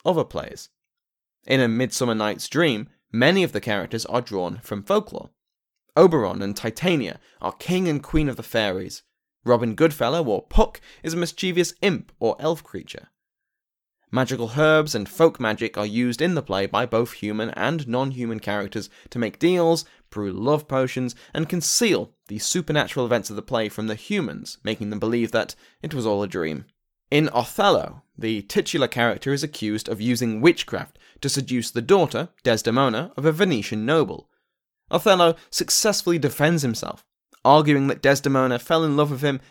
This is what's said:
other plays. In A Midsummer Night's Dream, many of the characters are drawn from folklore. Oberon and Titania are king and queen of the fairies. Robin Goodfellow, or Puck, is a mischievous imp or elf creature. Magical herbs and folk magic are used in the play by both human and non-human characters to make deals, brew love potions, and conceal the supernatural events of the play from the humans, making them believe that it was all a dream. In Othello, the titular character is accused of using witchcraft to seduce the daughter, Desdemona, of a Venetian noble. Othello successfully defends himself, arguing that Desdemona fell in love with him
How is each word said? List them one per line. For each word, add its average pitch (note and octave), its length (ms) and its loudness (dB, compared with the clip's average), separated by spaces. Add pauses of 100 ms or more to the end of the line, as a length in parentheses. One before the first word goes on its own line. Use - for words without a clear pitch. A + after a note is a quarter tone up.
other E3 180 2
plays. - 460 -10 (760)
In C3 140 2
A B2 80 4
Midsummer A#2 480 0
Night's G#2+ 320 -2
Dream, C3+ 400 0 (240)
many D#3+ 320 4
of D#3 80 -2
the G#2 80 -4
characters G#2 460 -4
are A#2+ 160 -2
drawn G2 380 -6
from G#2 240 -10
folklore. - 480 -4 (640)
Oberon B2+ 440 6
and G2+ 140 -4
Titania C3 640 -2 (220)
are - 100 -4
king F#3 380 -2
and D3 120 -2
queen D#3 280 0
of A#2 80 -8
the A2+ 60 -12
fairies. F#2+ 580 -4 (420)
Robin A#2 320 2
Goodfellow, D3+ 480 2
or G#2+ 200 0
Puck, - 360 2 (240)
is D#3+ 100 -6
a E3+ 40 -4
mischievous F3 640 -2
imp F3 380 -2
or - 200 0
elf D#3 240 -4
creature. - 460 -14 (1000)
Magical B2 480 -2
herbs D#3 380 4
and G2+ 140 -4
folk E3 280 4
magic A2 400 -2
are G#2 80 -4
used A#2 360 -2
in F3 140 0
the D3 60 -2
play G2 240 -2
by G#2 200 0
both A#2 260 -2
human G#2+ 380 -6
and C#3+ 400 -4
non-human B2 500 -4
characters G#2 500 -6 (200)
to B2 100 -8
make A2 200 -4
deals, E3+ 440 2 (260)
brew G2+ 220 -6
love C#3 380 -2
potions, C3 440 -2 (200)
and D#3 160 -2
conceal E3 640 0 (160)
the G#2 100 -8
supernatural D3+ 640 -2
events A2+ 240 0
of G#2 60 -10
the G2+ 60 -8
play A2+ 260 -2
from G#2+ 200 -6
the A2 80 -4
humans, D#3 680 -6
making G#2+ 260 -4
them G#2 100 -6
believe A2+ 320 0
that - 240 -2 (260)
it D#3 120 -8
was B2+ 120 -4
all G#2 180 0
a G2 40 -4
dream. D#2+ 360 -4 (460)
In D3 240 2
Othello, C#3 720 0 (140)
the A2 260 -4
titular D#3 440 -2
character A#2 440 -2
is C#3 120 -2
accused G#2+ 440 -6
of G#2+ 140 -6
using A#2 400 -2
witchcraft - 580 0 (220)
to C#3 80 -2
seduce B2+ 420 -2
the A#2+ 100 -2
daughter, D#3 480 2 (140)
Desdemona, A#2+ 720 2
of C3+ 100 -4
a D#3+ 60 6
Venetian B2+ 540 0
noble. C3+ 440 0 (640)
Othello F3 440 4 (140)
successfully F#3 720 0
defends D3 440 2
himself, - 420 -6 (380)
arguing C#3+ 440 6
that - 140 -2
Desdemona C3+ 580 2
fell E3 240 2
in D3 120 2
love D3 160 2
with C3 100 -4
him C#3+ 300 -2